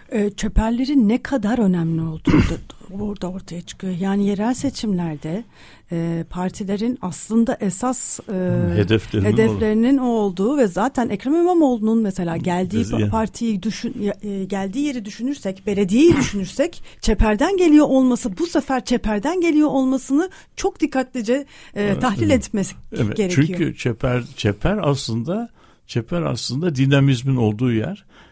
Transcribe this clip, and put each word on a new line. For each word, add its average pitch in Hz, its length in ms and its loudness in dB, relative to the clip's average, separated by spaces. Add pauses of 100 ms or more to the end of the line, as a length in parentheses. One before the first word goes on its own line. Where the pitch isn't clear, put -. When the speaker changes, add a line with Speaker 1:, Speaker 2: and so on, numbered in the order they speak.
(120)
Speaker 1:
E, 208 180 0
çeperlerin 233 800 2
ne 156 140 2
kadar 233 360 -2
önemli 170 440 0
olduğu - 300 -4
da - 240 4 (340)
<coughs> 196 140 -8
orada 196 260 -6
ortaya 175 320 -12
çıkıyor. 185 380 -8
Yani 196 260 0
yerel 208 280 0
seçimlerde, 180 880 -4 (480)
e, 165 380 -2
partilerin 196 720 -4
aslında 220 580 -2
esas, 247 600 -4
e, - 120 -10
Speaker 2:
Hı, 180 420 0
hedeflerinin 104 580 2
Speaker 1:
hedeflerinin 220 640 2
Speaker 2:
o. 254 60 -2
Speaker 1:
o 247 40 0
olduğu 214 500 0
ve 247 80 4
zaten 226 420 -2
Ekrem 247 260 -2
İmamoğlu'nun 262 680 2
mesela 175 340 -4
geldiği 180 440 -2
Speaker 2:
Biz 202 120 -2
Speaker 1:
pa-, 226 80 0
Speaker 2:
yani. - 100 0
Speaker 1:
partiyi 220 520 -2
düşün-, 220 400 -6
ya, 202 200 -2
e, 196 220 -6
geldiği 196 420 -4
yeri 247 180 -6
düşünürsek, 214 640 -8
belediyeyi 208 500 4
<coughs> - 0 -
düşünürsek 240 640 -2 (180)
çeperden 220 560 2
geliyor 302 300 8
olması, 247 520 2
bu 339 80 -2
sefer 262 380 -2
çeperden 240 560 0
geliyor 302 280 4
olmasını 269 600 0 (260)
çok - 240 -2
dikkatlice, 254 540 -2 (400)
e, 208 80 -2
Speaker 2:
Evet, 202 180 0
Speaker 1:
tahlil 254 300 0
Speaker 2:
evet. 254 160 2
Speaker 1:
etmesi - 280 -4 (220)
Speaker 2:
Evet, 104 200 -2
Speaker 1:
gerekiyor. 180 300 2
Speaker 2:
çünkü 170 300 -2
çeper, 123 460 -2 (140)
çeper 156 460 0
aslında, 143 680 -2 (380)
çeper 165 360 -4
aslında 139 520 -2
dinamizmin 135 640 4
olduğu 117 360 2
yer. 117 320 -4 (280)